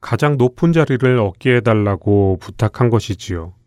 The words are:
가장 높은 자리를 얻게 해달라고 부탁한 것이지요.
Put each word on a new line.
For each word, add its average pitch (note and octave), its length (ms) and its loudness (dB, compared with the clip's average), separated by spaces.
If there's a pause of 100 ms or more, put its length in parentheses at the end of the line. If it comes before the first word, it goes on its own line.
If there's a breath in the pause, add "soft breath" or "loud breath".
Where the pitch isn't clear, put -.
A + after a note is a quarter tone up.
가장 D3 360 -2
높은 B2+ 360 0
자리를 C3 440 2
얻게 A#2 380 0
해달라고 G2+ 840 0
부탁한 - 480 -2
것이지요. F2+ 640 -6 (140)